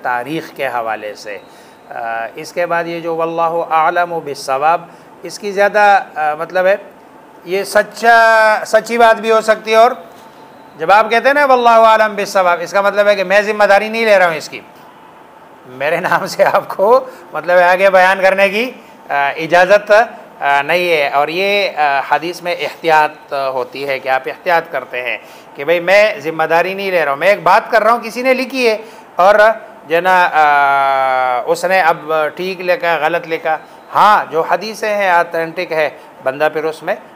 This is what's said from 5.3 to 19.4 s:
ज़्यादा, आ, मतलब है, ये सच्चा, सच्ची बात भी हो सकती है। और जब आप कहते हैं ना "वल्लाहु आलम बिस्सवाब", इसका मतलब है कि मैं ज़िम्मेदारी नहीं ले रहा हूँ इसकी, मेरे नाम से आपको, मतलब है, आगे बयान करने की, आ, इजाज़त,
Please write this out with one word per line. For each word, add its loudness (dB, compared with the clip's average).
ज़्यादा, 2
आ, -4
मतलब -4
है, 2
ये -6
सच्चा, 2
सच्ची 0
बात 4
भी -4
हो 2
सकती -2
है। 4
और 2
जब -2
आप 4
कहते 2
हैं 2
ना 2
"वल्लाहु 4
आलम 4
बिस्सवाब", 0
इसका -2
मतलब 2
है 4
कि -2
मैं 2
ज़िम्मेदारी 2
नहीं -4
ले 4
रहा 4
हूँ -2
इसकी, -14
मेरे -4
नाम -2
से -2
आपको, 0
मतलब 0
है, 6
आगे 2
बयान 4
करने 2
की, -4
आ, -2
इजाज़त, 2